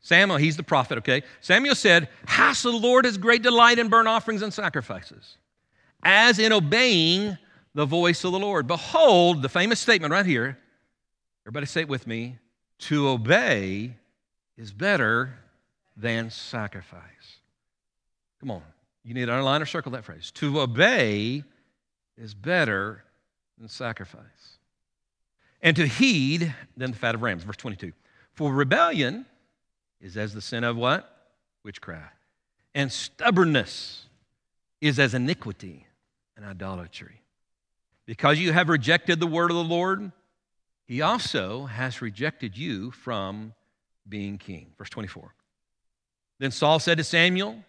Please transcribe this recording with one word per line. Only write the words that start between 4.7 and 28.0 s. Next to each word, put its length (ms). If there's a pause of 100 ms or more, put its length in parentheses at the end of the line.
as 380
in 120
obeying 880 (380)
the 100
voice 380
of 80
the 80
Lord." 260
Behold, 760
the 40
famous 320
statement 320
right 140
here. 320 (840)
Everybody 240
say 140
it 60
with 200
me. 320 (400)
"To 300
obey 880 (600)
is 160
better 640 (580)
than 360
sacrifice." 1040 (1000)
Come 100
on. 140 (400)
You 100
need 140
to 40
underline 300
or 60
circle 240
that 120
phrase. 280
"To 300
obey 840 (720)
is 160
better 720 (540)
than 100
sacrifice, 880 (1040)
and 140
to 120
heed 680 (200)
than 140
the 80
fat 160
of 80
rams." 220
Verse 140
twenty-two. 360 (400)